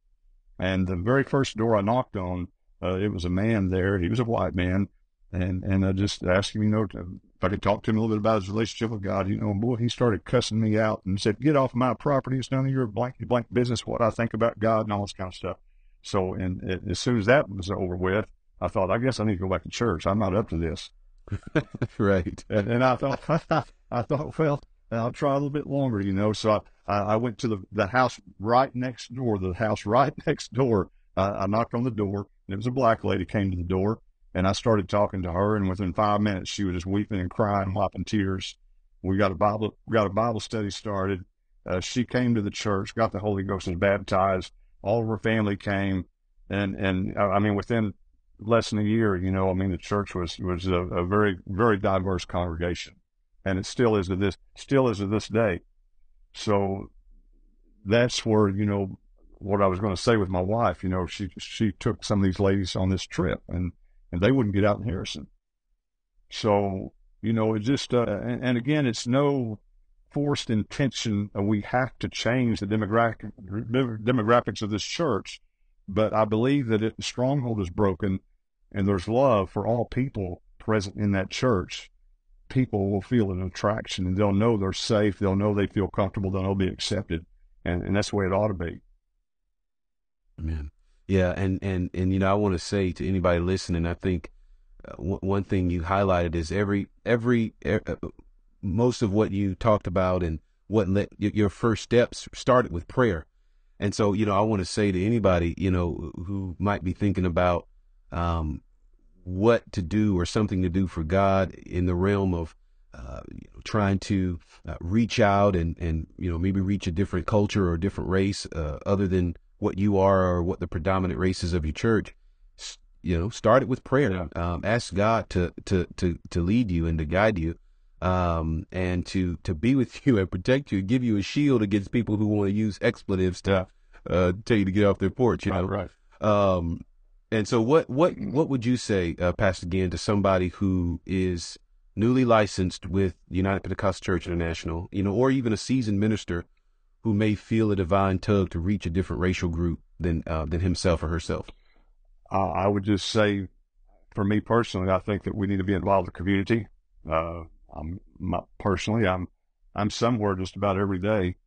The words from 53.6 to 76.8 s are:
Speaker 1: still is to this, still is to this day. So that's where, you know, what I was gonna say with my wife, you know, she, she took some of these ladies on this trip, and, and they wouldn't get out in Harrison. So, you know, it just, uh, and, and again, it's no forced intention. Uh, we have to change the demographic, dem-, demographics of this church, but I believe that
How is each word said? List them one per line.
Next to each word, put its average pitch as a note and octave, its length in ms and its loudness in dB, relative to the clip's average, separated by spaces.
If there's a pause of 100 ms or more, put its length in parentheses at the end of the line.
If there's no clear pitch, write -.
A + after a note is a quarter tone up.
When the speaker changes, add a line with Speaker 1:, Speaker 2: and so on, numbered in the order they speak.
Speaker 1:
still A2+ 280 2
is F#2+ 140 0
to F#2+ 80 -2
this, G2 200 0 (200)
still C3 320 2
is G2+ 100 -2
to G2+ 80 -4
this G#2 220 -2
day. G2+ 320 0 (720)
So G2+ 560 0 (920)
that's A#2 400 2
where, G#2+ 240 4
you G2 160 0
know, G2+ 340 -2 (400)
what G2+ 220 0
I G2 60 6
was F#2 140 0
gonna G2 160 0
say A#2 200 4
with G2 120 2
my F2+ 120 0
wife, G2+ 420 0
you F#2 60 -2
know, F#2 180 0
she, F#2+ 320 -8
she - 340 -2
took - 320 -4
some G#2 160 2
of G2 40 4
these F#2 160 2
ladies G2 360 2
on F#2+ 120 0
this F#2+ 160 0
trip, - 440 -2
and, F2 240 -4 (380)
and F2 100 -4
they G#2 100 4
wouldn't A2+ 240 2
get G2+ 100 4
out G#2 140 2
in G2 60 -8
Harrison. A2 420 -8 (1040)
So, G2+ 640 0 (280)
you A2 120 0
know, A2 220 2
it G#2+ 60 -2
just, B2+ 320 -2
uh, A#2+ 120 4
and, A#2 400 -4
and B2 140 0
again, D3 280 0
it's A2+ 200 -4
no C3 520 0 (520)
forced C#3+ 400 -2
intention. G#2+ 880 -2
Uh, G2+ 60 -2
we G#2 200 0
have - 360 -2
to G2+ 100 -4
change A#2 520 0
the G#2 60 -4
demographic, A2 640 0 (120)
dem-, A2+ 580 -2
demographics A#2 600 2
of G2+ 80 -4
this G#2 140 -2
church, - 560 -4 (480)
but G2+ 240 0
I G#2+ 120 2
believe A#2+ 440 2
that A2 140 2